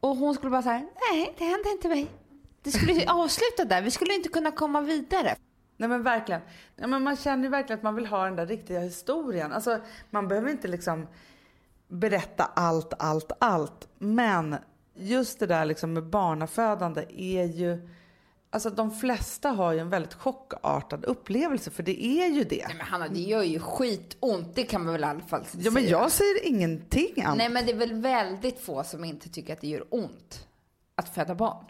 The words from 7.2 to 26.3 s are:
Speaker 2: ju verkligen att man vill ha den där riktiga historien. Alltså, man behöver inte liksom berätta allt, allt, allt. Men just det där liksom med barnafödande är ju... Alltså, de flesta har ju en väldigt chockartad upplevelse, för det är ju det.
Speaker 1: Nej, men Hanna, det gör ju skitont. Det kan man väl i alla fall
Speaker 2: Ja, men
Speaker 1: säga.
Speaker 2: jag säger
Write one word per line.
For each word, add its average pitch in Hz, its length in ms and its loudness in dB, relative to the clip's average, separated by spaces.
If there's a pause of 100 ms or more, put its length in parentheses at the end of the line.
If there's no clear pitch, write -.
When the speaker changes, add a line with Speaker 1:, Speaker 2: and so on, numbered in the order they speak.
Speaker 2:
ju 269 60 0
verkligen 269 280 -2
att 214 40 -10
man 214 120 0
vill 226 120 -2
ha 196 180 0
den 190 120 -2
där 170 100 0
riktiga 180 340 -4
historien. 180 720 -4
Alltså, 220 260 0 (320)
man 202 180 -2
behöver 220 220 2
inte 277 180 -4
liksom 170 380 -4 (840)
berätta 180 560 0
allt, 165 540 0
allt, 156 400 0
allt. 175 500 2 (100)
Men 196 580 2 (380)
just 220 460 0
det 208 60 2
där 165 180 4
liksom 156 280 -2
med 165 140 0
barnafödande 175 1000 0 (180)
är 185 220 2
ju... 175 440 -2 (640)
Alltså, 214 200 -2
de 214 200 0
flesta 247 600 -2
har 185 220 2
ju 160 60 2
en 165 120 -4
väldigt 180 240 -2
chockartad 147 920 -4
upplevelse, 254 680 0
för - 120 -8
det 185 220 -2
är 302 220 2
ju 294 180 2
det. - 240 -2
Speaker 1:
Nej, 165 80 -8
men 160 100 -10
Hanna, 175 220 -4
det 170 120 -2
gör 208 220 2
ju 165 180 0
skitont. 202 960 -2
Det 254 80 0
kan 208 220 -2
man 165 80 0
väl 160 100 0
i - 20 0
alla 151 160 -2
fall - 320 -4
Speaker 2:
Ja, 175 180 0
men 254 120 4
Speaker 1:
säga. 190 80 4
Speaker 2:
jag 208 200 6
säger 403 380 4